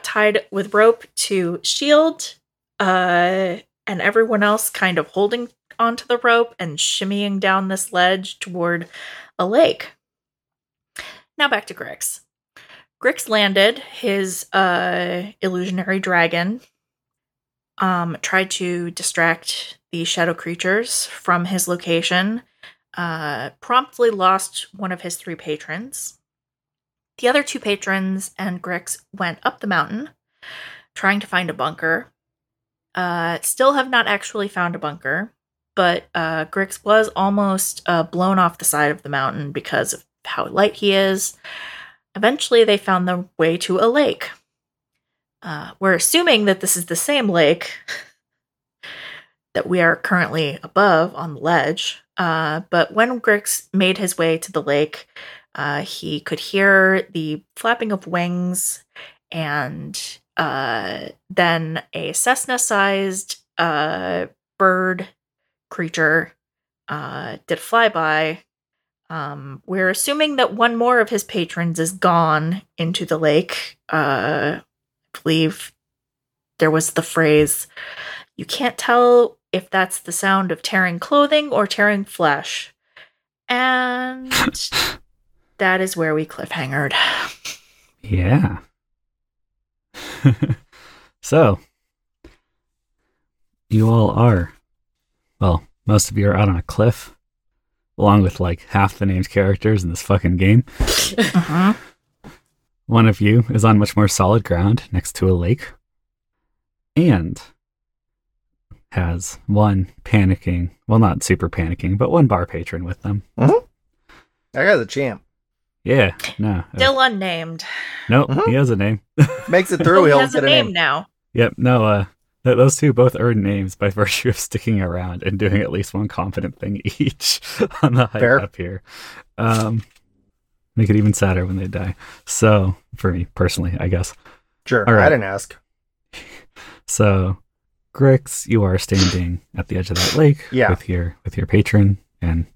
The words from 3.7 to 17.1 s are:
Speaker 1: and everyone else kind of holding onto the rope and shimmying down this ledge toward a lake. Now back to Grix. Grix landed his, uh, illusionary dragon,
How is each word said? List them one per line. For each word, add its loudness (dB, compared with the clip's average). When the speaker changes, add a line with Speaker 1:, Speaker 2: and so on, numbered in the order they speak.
Speaker 1:
and -6
everyone 2
else 0
kind -2
of -2
holding -2
onto -2
the 0
rope 2
and -8
shimmying -4
down 0
this -6
ledge 0
toward -4
a -2
lake. 2
Now 0
back -4
to -14
Grix. -12
Grix -2
landed 2
his, -6
uh, 0
illusionary -2
dragon, 0